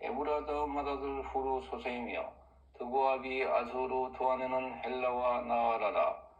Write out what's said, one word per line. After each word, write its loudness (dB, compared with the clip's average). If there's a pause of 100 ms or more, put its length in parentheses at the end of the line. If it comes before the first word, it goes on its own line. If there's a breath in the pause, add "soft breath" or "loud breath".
에브라더 0
맏아들 -2
후루 -2
소생이며, -6 (400 soft breath)
드고 2
아비 0
아수르 0
두아네는 0
헬라와 2
나아라라. 2 (220 loud breath)